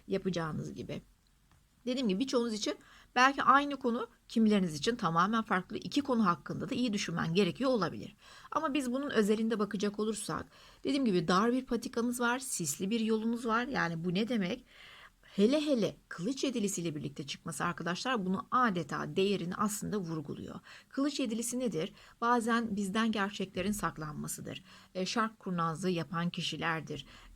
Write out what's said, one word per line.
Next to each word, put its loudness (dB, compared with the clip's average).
yapacağınız -2
gibi. -10
Dediğim 0
gibi 2
birçoğunuz 0
için -2
belki 4
aynı 2
konu, -2
kimileriniz 4
için -2
tamamen 2
farklı -2
iki -2
konu 4
hakkında -2
da -4
iyi 0
düşünmen 0
gerekiyor 4
olabilir. -2
Ama 0
biz 0
bunun -2
özelinde 2
bakacak -2
olursak, -2
dediğim 2
gibi 4
dar 6
bir 0
patikanız -2
var, 0
sisli -4
bir 2
yolunuz 0
var. 0
Yani -2
bu 0
ne 2
demek? -2
Hele 6
hele 2
kılıç -4
yedilisiyle 0
birlikte -8
çıkması -6
arkadaşlar -2
bunu -2
adeta 0
değerini 2
aslında -2
vurguluyor. -6
Kılıç -2
yedilisi -2
nedir? -2
Bazen 2
bizden 0
gerçeklerin -2
saklanmasıdır. -6
E, -2
şark -2
kurnazlığı 0
yapan 0
kişilerdir. -4